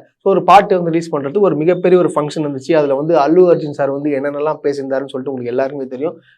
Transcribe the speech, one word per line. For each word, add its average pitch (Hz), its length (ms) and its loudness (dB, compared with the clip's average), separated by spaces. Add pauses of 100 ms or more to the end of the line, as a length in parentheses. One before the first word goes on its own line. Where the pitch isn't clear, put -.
(180)
So, 196 160 0
ஒரு 185 100 0
பாட்டு 196 320 4
வந்து 170 140 -2
ரிலீஸ் 165 260 -4
பண்றதுக்கு 139 240 -4
ஒரு 185 160 2
மிகப்பெரிய 175 460 4
ஒரு 156 140 0
ஃபங்க்ஷன் 151 240 -4
இருந்துச்சு. 143 340 -4
அதுல 147 220 2
வந்து 156 220 0
அல்லு 165 380 4
அர்ஜுன் 151 140 -6
சார் 143 200 -4
வந்து 143 200 -4
என்னென்னலாம் 143 540 -4
பேசியிருந்தாருன்னு 139 440 -4
சொல்லிட்டு 135 260 -8
உங்களுக்கு 123 120 -8
எல்லாருக்குமே 135 400 -4
தெரியும். 135 340 -8 (180)